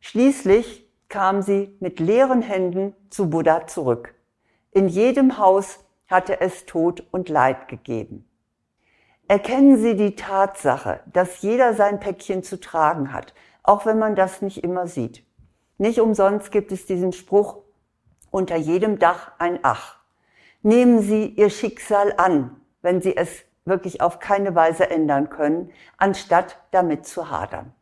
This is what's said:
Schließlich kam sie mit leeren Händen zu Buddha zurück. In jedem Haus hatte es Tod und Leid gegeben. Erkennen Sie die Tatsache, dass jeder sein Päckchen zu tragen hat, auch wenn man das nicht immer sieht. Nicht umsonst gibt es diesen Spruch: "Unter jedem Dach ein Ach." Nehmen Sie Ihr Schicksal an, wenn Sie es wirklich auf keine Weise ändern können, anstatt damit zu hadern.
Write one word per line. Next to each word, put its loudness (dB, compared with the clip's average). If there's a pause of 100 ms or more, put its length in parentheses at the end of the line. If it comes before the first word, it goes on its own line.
Schließlich 0 (200)
kam 0
sie -2
mit -8
leeren 2
Händen -4 (140)
zu -4
Buddha 0
zurück. -4 (560)
In 2
jedem 2
Haus 2 (260)
hatte 0
es -4
Tod -4
und -6
Leid 0
gegeben. -12 (1000)
Erkennen 6
Sie 2
die 0
Tatsache, -2 (120)
dass -2
jeder 2
sein 0
Päckchen -8
zu -12
tragen -2
hat, -12 (280)
auch 4
wenn 0
man 0
das 0
nicht -8
immer -4
sieht. -8 (520)
Nicht 0
umsonst 0
gibt -2
es -12
diesen -2
Spruch: -2 (720)
"Unter -2
jedem 0
Dach 0
ein -4
Ach." -4 (640)
Nehmen 4
Sie -2
Ihr 2
Schicksal -2
an, 0 (240)
wenn 0
Sie -2
es -6 (220)
wirklich -4
auf -2
keine -2
Weise 2
ändern 0
können, -2 (280)
anstatt -2 (140)
damit 0
zu -10
hadern. -8